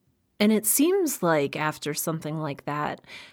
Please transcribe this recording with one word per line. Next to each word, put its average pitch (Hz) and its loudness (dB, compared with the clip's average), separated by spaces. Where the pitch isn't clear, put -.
And 214 6
it 214 2
seems 349 2
like 151 2
after 151 -4
something 160 -4
like 147 -6
that, 147 -4